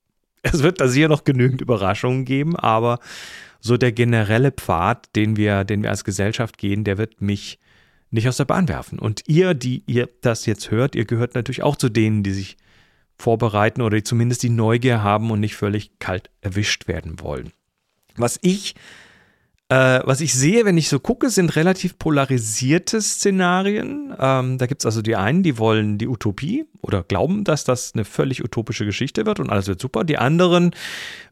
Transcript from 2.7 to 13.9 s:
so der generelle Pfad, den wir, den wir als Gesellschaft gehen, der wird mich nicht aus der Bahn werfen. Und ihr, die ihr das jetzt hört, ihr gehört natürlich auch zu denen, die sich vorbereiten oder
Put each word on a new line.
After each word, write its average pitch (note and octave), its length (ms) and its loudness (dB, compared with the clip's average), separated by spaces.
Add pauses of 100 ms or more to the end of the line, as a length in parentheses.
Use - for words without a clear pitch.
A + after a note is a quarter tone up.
so A#2+ 180 2
der B2 140 2
generelle A#2 600 2
Pfad, F#2 640 -2
den G#2+ 220 2
wir, G#2 260 2
den G#2 200 -2
wir G#2+ 80 -2
als G2+ 120 -6
Gesellschaft G#2 540 -4
gehen, G2+ 260 -2
der G2+ 140 -2
wird - 240 -6
mich G2+ 380 -4 (500)
nicht A2+ 180 0
aus B2 100 -2
der C#3+ 80 0
Bahn F3+ 220 2
werfen. - 320 -6
Und G#2+ 280 -4
ihr, F3 260 4
die B2+ 320 -4
ihr A#2+ 240 0 (120)
das A#2 240 0
jetzt - 260 -4
hört, A#2+ 240 0
ihr A#2 100 0
gehört A#2 300 -2
natürlich B2 280 -4
auch D3 120 2
zu C3 140 0
denen, G#2+ 340 2
die G2 100 -2
sich F#2+ 240 -8 (600)
vorbereiten A2+ 640 0
oder G#2+ 160 2